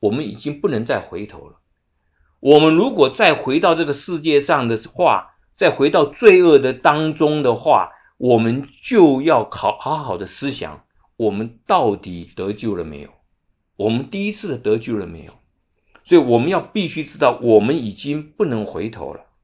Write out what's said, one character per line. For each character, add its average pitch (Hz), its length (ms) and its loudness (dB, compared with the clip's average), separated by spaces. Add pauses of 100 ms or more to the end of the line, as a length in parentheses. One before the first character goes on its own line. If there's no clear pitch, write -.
我 104 100 0
们 127 180 -4
已 104 40 -10
经 147 280 -10
不 - 80 0
能 117 160 -4
再 120 160 -4
回 90 240 -12
头 73 220 -20
了。 - 140 -20 (800)
我 143 180 8
们 160 160 4
如 220 180 2
果 214 160 4
再 185 240 2
回 135 260 -2
到 170 160 2
这 165 120 -2
个 143 80 -4
世 170 260 -10
界 151 180 2
上 139 300 0
的 113 80 -2 (160)
话， 131 440 0 (200)
再 175 140 2
回 139 180 0
到 165 160 2
罪 180 400 4
恶 156 140 8
的 131 160 -2
当 156 400 0
中 151 280 0
的 123 120 0
话， 110 380 0 (260)
我 123 180 2
们 120 320 -2 (140)
就 156 400 4
要 143 260 0
好， - 300 -4
好 147 180 -6
好 123 220 -8
的 95 80 -10
思 139 240 -10
想， 78 340 -12 (320)
我 110 140 -2
们 110 360 -8
到 135 300 0
底 87 400 -14
得 98 160 -6
救 107 240 -8
了 85 80 -8
没 73 160 -16
有？ 73 80 -20 (680)
我 104 120 -2
们 120 220 -4
第 202 160 -6
一 208 60 -6
次 208 160 -14
的 127 100 -8
得 110 180 -2
救 113 220 -6
了 92 80 -10
没 82 180 -18
有？ 80 80 -20 (720)
所 175 120 4
以 160 60 8
我 117 160 2
们 131 100 -2
要 185 100 0
必 - 280 -6
须 151 180 -10
知 - 140 -18
道， 123 240 0
我 110 180 4
们 127 160 0
已 117 140 -8
经 143 320 -8
不 170 240 -6
能 113 180 -4
回 92 240 -10
头 80 240 -14
了。 - 140 -20 (180)